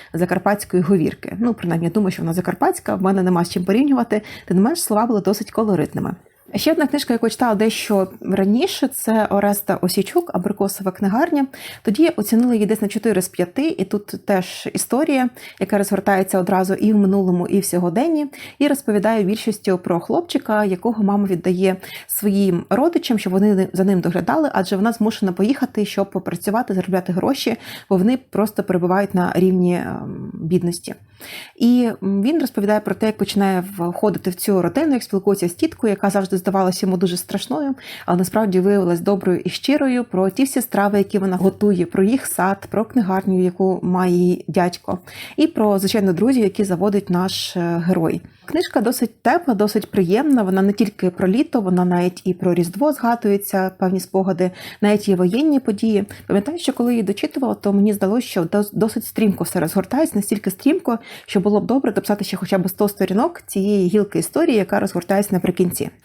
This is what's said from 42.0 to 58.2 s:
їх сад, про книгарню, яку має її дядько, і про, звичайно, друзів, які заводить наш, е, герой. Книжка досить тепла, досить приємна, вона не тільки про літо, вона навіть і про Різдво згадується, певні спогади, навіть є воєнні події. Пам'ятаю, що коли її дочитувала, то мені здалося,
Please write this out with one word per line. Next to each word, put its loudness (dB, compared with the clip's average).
їх 2
сад, -2
про -2
книгарню, 0
яку 0
має 2
її 2
дядько, -2
і 4
про, 2
звичайно, 0
друзів, 2
які 0
заводить 0
наш, -2
е, -2
герой. 0
Книжка -2
досить -2
тепла, 2
досить 0
приємна, 2
вона 2
не 2
тільки -2
про -2
літо, 0
вона 2
навіть 0
і 0
про 0
Різдво 0
згадується, 0
певні 0
спогади, -2
навіть 2
є 4
воєнні 2
події. 0
Пам'ятаю, -2
що -2
коли 0
її 0
дочитувала, -2
то -2
мені 4
здалося, 0